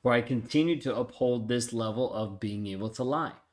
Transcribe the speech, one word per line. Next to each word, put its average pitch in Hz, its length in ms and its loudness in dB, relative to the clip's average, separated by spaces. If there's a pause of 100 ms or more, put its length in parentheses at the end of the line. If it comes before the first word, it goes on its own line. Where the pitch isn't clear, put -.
where 123 140 4
I 117 80 6
continued 147 600 2
to 120 140 -2
uphold 120 520 0
this 120 220 0
level 113 440 -2
of 101 260 -4
being 104 260 -4
able 98 240 -4
to 127 140 -4
lie 143 280 -2 (200)